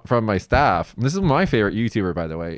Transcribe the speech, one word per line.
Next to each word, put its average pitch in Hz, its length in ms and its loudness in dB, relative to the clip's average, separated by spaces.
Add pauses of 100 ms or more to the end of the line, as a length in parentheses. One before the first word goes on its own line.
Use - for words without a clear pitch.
from 120 200 2
my 104 120 2
staff. 113 600 0
This 135 160 0
is 196 80 -4
my 170 240 2
favorite 104 300 2
YouTuber, 107 380 -2
by 82 140 -4
the 80 100 -6
way, 85 200 -6